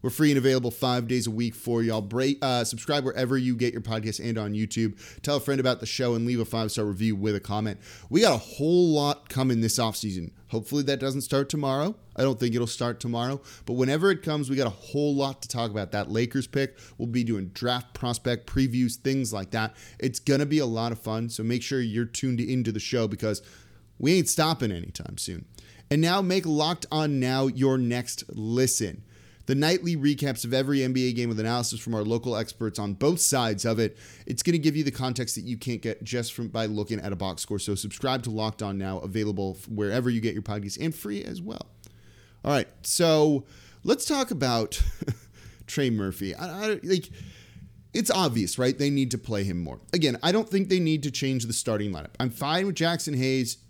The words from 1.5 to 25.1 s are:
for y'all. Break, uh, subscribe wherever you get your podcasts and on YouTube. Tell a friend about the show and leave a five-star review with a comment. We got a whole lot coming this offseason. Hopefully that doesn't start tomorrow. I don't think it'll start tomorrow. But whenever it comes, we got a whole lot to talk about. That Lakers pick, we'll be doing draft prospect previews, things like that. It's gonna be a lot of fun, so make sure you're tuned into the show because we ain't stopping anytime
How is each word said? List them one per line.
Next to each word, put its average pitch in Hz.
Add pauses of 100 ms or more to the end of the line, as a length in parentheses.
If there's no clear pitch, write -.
for 117
y'all. 110
Break, 127
uh, 123
subscribe 135
wherever 127
you 127
get 117
your 117
podcasts 110
and 113
on 104
YouTube. 107 (220)
Tell 143
a 135
friend 139
about 127
the 117
show 120
and 117
leave 120
a 110
five-star 113
review 104
with 101
a 98
comment. 107 (300)
We 185
got 196
a 123
whole 165
lot 147
coming 131
this 113
offseason. 104 (180)
Hopefully 135
that 139
doesn't 135
start 139
tomorrow. 147 (220)
I 127
don't 131
think 120
it'll 120
start 120
tomorrow. 120 (240)
But 123
whenever 143
it 175
comes, 147
we 135
got 131
a -
whole 147
lot 135
to -
talk 117
about. 101
That 101
Lakers 120
pick, - (180)
we'll 117
be 120
doing 104
draft 120
prospect 120
previews, 127
things 135
like 95
that. 110 (220)
It's 123
gonna 143
be 151
a 135
lot 117
of 110
fun, 113
so 113
make 120
sure 131
you're 113
tuned 123
into 120
the 104
show 117
because 104 (560)
we 156
ain't 180
stopping 156
anytime -